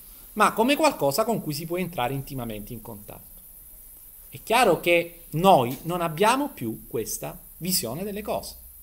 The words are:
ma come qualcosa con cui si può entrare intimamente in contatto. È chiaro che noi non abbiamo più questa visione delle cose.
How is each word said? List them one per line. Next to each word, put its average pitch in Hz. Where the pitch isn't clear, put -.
ma 214
come 233
qualcosa 220
con 226
cui 151
si 147
può 170
entrare 151
intimamente 120
in 113
contatto. -
È -
chiaro 220
che 170
noi 151
non 175
abbiamo 208
più -
questa 143
visione 160
delle 202
cose. 208